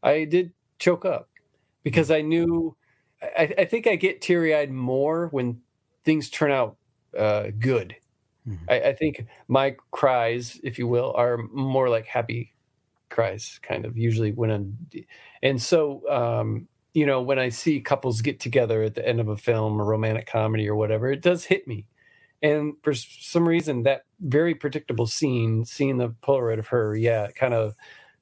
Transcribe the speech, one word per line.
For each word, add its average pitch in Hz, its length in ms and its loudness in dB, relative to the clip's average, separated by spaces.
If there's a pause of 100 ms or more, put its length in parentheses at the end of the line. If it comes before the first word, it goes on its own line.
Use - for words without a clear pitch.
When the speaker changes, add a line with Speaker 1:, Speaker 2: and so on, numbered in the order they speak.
Speaker 1:
I 156 240 2
did 175 260 0 (280)
choke 180 260 2
up 165 240 -4 (540)
because 147 260 2
Speaker 2:
Mm. 160 60 6
Speaker 1:
I 156 60 2
knew, 165 540 0 (460)
I, - 380 -2
I 190 60 4
think 226 200 -2
I 214 120 2
get 185 220 0
teary-eyed 156 520 2
more 135 560 0
when 123 340 -2 (440)
things 156 260 2
turn 151 200 0
out, 123 260 0 (380)
uh, 104 440 0
good. 117 360 0 (520)
Speaker 2:
Mm-hmm. 90 220 -10
Speaker 1:
I, 123 120 2
I 139 140 2
think 135 320 -4 (200)
my 135 280 2 (160)
cries, 120 720 0
if 120 160 -8
you 123 80 -2
will, 120 260 0
are 120 240 2
more 131 520 0
like 113 180 0
happy 117 480 -4 (540)
cries, 104 520 -2
kind - 240 -6
of, 117 100 -8
usually 113 360 2
when 113 180 0
I'm, 101 280 -4 (680)
and 131 180 2
so, 151 480 2
um, 117 580 0 (280)
you 151 100 4
know, 135 160 2
when 131 160 0
I 127 120 0
see 143 320 0
couples 120 420 0
get 135 160 -2
together 117 420 2
at 110 140 -2
the - 120 -4
end 117 120 0
of 110 80 0
a 107 100 -4
film, 110 420 0
a 104 40 0
romantic 110 420 0
comedy 110 420 0
or 104 80 -2
whatever, 110 360 0
it 139 100 -4
does 175 240 0
hit 196 220 0
me. 107 180 -10 (560)
And 151 400 2
for - 120 0
s-, 127 120 -6 (140)
some 170 280 2
reason, 156 360 0
that 135 220 0 (140)
very 160 360 2
predictable 127 500 -4
scene, 113 580 0
seeing 135 360 -2
the 120 100 -2
Polaroid 117 480 0
of 110 120 -8
her, 107 260 0
yeah, 113 300 2
it - 100 -12
kind 127 180 0
of 110 220 -2 (460)